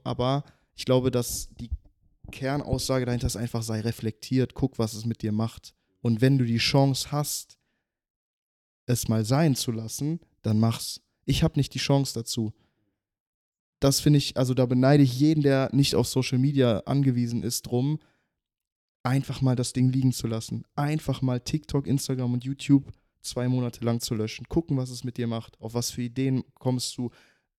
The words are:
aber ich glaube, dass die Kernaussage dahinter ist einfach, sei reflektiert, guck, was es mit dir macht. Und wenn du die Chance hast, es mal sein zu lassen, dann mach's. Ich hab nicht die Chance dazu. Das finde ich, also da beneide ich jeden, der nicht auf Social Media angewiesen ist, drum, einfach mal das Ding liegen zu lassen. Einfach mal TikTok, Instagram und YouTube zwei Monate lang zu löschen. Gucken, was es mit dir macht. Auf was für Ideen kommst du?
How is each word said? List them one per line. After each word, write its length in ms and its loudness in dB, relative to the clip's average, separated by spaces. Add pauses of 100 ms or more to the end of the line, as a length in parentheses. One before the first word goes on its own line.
aber 400 -2 (320)
ich 100 -12
glaube, 240 4
dass 400 -4 (100)
die 80 -12 (640)
Kernaussage 720 -2
dahinter 220 -2
ist 100 -4
einfach, 260 -6
sei 200 -4
reflektiert, 720 -2
guck, 240 -2
was 160 -2
es 100 -10
mit 160 -6
dir 120 -4
macht. 420 -4 (260)
Und 220 0
wenn 160 6
du 80 2
die 100 0
Chance 560 2
hast, 460 -6 (1300)
es 220 0
mal 160 2
sein 300 4
zu 180 -4
lassen, 480 -6 (220)
dann 180 2
mach's. 400 0 (260)
Ich 160 2
hab 140 2
nicht 180 0
die 40 -6
Chance 360 0
dazu. 380 -4 (1300)
Das 160 4
finde 180 6
ich, 180 -2
also 180 0
da 120 4
beneide 360 6
ich 180 4
jeden, 220 4
der 300 2
nicht 220 4
auf 140 4
Social 300 0
Media 480 4
angewiesen 560 0
ist, 200 -4
drum, 360 -2 (1040)
einfach 400 -2
mal 140 2
das 160 -2
Ding 200 2
liegen 200 2
zu 140 -6
lassen. 380 -6 (100)
Einfach 480 -2
mal 180 0
TikTok, 460 -4
Instagram 460 -2
und 120 -4
YouTube 460 2 (300)
zwei 280 -4
Monate 360 -2
lang 160 0
zu 140 -4
löschen. 340 -6
Gucken, 280 -2
was 140 -4
es 140 -12
mit 120 -8
dir 100 -4
macht. 340 -6
Auf 140 -8
was 160 -4
für 120 -6
Ideen 420 -2 (140)
kommst 400 -2
du? 120 -4 (480)